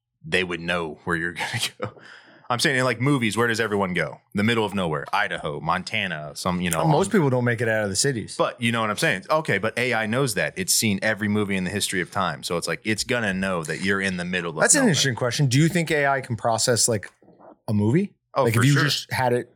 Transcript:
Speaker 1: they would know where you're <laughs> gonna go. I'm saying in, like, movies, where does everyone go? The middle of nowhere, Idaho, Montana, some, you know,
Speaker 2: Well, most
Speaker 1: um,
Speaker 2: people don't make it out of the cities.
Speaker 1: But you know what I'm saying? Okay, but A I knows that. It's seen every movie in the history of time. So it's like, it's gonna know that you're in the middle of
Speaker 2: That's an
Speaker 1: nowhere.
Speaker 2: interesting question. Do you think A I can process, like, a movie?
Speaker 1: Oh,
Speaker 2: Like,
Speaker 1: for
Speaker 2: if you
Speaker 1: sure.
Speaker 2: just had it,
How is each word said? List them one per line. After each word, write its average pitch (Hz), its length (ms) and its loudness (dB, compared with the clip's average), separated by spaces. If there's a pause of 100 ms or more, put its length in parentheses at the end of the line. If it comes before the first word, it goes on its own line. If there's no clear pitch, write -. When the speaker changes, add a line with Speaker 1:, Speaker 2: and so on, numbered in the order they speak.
(240)
Speaker 1:
they 90 200 0
would 87 160 -4
know 85 440 -4
where 87 120 0
you're 85 180 -4
<laughs> - 0 -
gonna - 260 -6 (220)
go. 104 120 -8 (560)
I'm 120 100 0
saying 135 180 2
in, 127 60 4
like, 120 180 0
movies, 123 340 2
where 117 120 2
does 110 120 0
everyone 101 360 0
go? 78 240 -2 (160)
The 101 80 2
middle 113 220 2
of 98 100 -4
nowhere, 80 360 -2
Idaho, 82 500 -2
Montana, 85 760 -4
some, 90 260 -2
you 90 80 0
know, - 100 2
Speaker 2:
Well, 160 100 2
most 165 180 4
Speaker 1:
um, 196 60 -8
Speaker 2:
people 160 180 4
don't 123 140 2
make 120 160 0
it 113 80 2
out 110 160 2
of 101 40 -2
the 90 60 -4
cities. 110 420 -2
Speaker 1:
But 143 240 -2
you 117 100 2
know 117 100 0
what 107 100 0
I'm 101 60 -4
saying? 120 320 0
Okay, 151 280 2
but 95 200 -2
A 123 180 0
I 113 100 0
knows 117 300 0
that. 78 200 0
It's 90 180 -2
seen 101 280 2
every 104 280 0
movie 104 260 0
in 92 80 0
the 87 80 -2
history 98 300 -2
of 82 100 -6
time. 82 320 -2
So 87 140 -4
it's 80 100 -4
like, 82 160 -4
it's 107 220 -2
gonna 117 280 -2
know 92 300 -2
that 78 180 -6
you're 98 200 0
in 95 160 -2
the 87 80 -6
middle 87 260 -4
of 76 60 -10
Speaker 2:
That's 233 180 4
an 285 60 4
Speaker 1:
nowhere. 254 80 4
Speaker 2:
interesting 131 260 2
question. 127 320 0
Do 123 100 2
you 160 120 4
think 165 200 -2
A 147 160 2
I 139 160 2
can 120 140 -6
process, 113 520 2
like, 110 220 -2 (580)
a 123 60 -2
movie? 117 400 2 (220)
Speaker 1:
Oh, 139 80 2
Speaker 2:
Like, 113 120 2
Speaker 1:
for 107 60 4
Speaker 2:
if - 40 4
you 143 80 6
Speaker 1:
sure. 160 100 4
Speaker 2:
just - 280 -2
had 123 200 0
it, 123 240 0